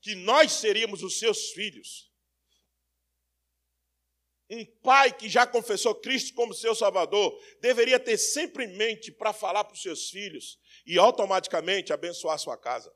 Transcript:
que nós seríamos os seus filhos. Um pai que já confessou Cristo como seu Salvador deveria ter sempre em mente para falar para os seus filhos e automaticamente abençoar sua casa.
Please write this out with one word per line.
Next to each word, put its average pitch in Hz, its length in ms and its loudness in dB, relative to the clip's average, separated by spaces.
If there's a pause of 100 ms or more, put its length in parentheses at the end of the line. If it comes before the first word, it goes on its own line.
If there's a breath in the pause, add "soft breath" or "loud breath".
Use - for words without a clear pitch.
que 208 140 -8
nós 226 380 4
seríamos 208 500 -2
os 185 160 -6
seus - 320 -2
filhos. 165 600 -12 (2500)
Um 226 160 -12
pai 262 500 4
que 220 140 -14
já 240 160 6
confessou 226 480 -2
Cristo 240 400 -4
como 233 180 -2
seu 226 220 -2
Salvador 196 680 0 (220 loud breath)
deveria 247 380 4
ter 233 180 0
sempre 294 480 -4
em 185 100 -14
mente 220 360 -4
para 214 220 -4
falar 202 300 -2
para - 120 -10
os - 80 -14
seus 170 260 -8
filhos 180 500 -14 (240 soft breath)
e 170 140 0
automaticamente 190 960 2
abençoar 156 460 -6
sua 123 180 -8
casa. 120 380 -8